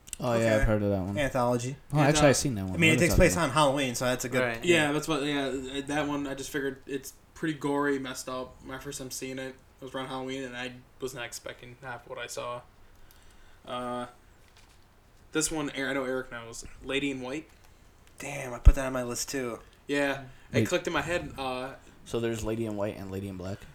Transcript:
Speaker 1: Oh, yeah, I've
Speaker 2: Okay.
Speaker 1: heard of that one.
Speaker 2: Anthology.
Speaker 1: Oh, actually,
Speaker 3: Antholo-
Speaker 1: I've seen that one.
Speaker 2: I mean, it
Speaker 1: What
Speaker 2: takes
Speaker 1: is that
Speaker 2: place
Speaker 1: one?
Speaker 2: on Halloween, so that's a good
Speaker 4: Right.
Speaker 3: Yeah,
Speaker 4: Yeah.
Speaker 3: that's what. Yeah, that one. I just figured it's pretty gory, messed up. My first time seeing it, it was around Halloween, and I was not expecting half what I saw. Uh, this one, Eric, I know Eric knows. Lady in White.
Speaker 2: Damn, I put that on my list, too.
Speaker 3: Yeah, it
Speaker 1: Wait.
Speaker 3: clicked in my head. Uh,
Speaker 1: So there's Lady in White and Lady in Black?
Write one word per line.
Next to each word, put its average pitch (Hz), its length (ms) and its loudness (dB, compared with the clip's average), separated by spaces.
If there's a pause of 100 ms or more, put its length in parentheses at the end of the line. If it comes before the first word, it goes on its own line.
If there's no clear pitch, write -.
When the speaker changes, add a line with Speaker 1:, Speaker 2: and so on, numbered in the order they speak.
(200)
Speaker 1:
Oh, 123 140 0
yeah, 113 220 4
I've 107 60 4
Speaker 2:
Okay. 110 40 4
Speaker 1:
heard 107 180 4
of 101 60 2
that 98 120 2
one. 98 160 -4
Speaker 2:
Anthology. 123 580 0 (180)
Speaker 1:
Oh, 147 60 4
actually, 151 220 6
Speaker 3:
Antholo- 147 80 10
Speaker 1:
I've 123 80 6
seen 135 180 0
that 95 100 -4
one. 92 80 -4
Speaker 2:
I 90 40 -4
mean, 165 140 6
it - 20 6
Speaker 1:
What 127 60 4
Speaker 2:
takes 160 140 4
Speaker 1:
is - 40 4
that 180 40 10
Speaker 2:
place 170 140 8
Speaker 1:
one? 170 100 2
Speaker 2:
on 139 60 0
Halloween, 139 440 4
so 127 100 -2
that's 127 200 0
a 123 40 -6
good 127 120 2
Speaker 4:
Right. 117 240 -2
Speaker 3:
Yeah, 165 220 6
Speaker 4:
Yeah. 143 40 0
Speaker 3:
that's 147 160 -2
what. 147 160 0
Yeah, 139 640 -2
that 147 200 0
one. 143 200 -2
I 135 60 -6
just 135 160 -8
figured 135 280 -4 (100)
it's - 260 -8 (200)
pretty 160 220 -4
gory, 143 440 0
messed 127 300 -8
up. 127 340 -8
My 135 160 -12
first 143 200 -10
time 131 120 -12
seeing 131 280 -8
it, 131 100 -8 (320)
it - 40 -16
was 127 80 -14
around 131 140 -6
Halloween, 131 360 -6
and 123 120 -10
I 127 160 -8 (300)
was 127 120 -6
not 120 120 -8
expecting 123 560 -14
half 123 260 -12
what 127 100 -10
I 117 100 -8
saw. 123 340 -8 (1040)
Uh, 123 400 -6 (1200)
this 156 200 -2
one, 147 240 -4
Eric, 135 160 -4
I - 20 -2
know 135 120 -2
Eric 127 260 -4
knows. 117 340 -12 (180)
Lady 139 280 -2
in 131 100 -6
White. 135 280 -8 (680)
Speaker 2:
Damn, 139 340 -8
I 117 60 -8
put 135 160 12
that 135 100 -2
on 131 80 -4
my 127 100 -2
list, - 260 -6
too. 123 300 -4 (280)
Speaker 3:
Yeah, 143 340 0 (300)
it - 40 0
Speaker 1:
Wait. 113 120 4
Speaker 3:
clicked 175 200 0
in 175 60 -2
my 147 80 2
head. 156 360 -4
Uh, 131 340 -6 (340)
Speaker 1:
So 117 140 -2
there's 117 240 0
Lady 110 220 -2
in 107 100 -4
White 101 220 -2
and 95 140 -10
Lady 98 160 -6
in 95 100 -8
Black? 92 200 -8 (180)